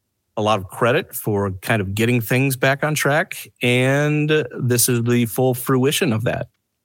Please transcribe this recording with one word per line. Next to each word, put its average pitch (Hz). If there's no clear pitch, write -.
a 107
lot 104
of 92
credit -
for 101
kind 113
of 98
getting 117
things 127
back 135
on 151
track, 151
and 143
this 120
is 120
the 120
full 127
fruition 131
of 110
that. -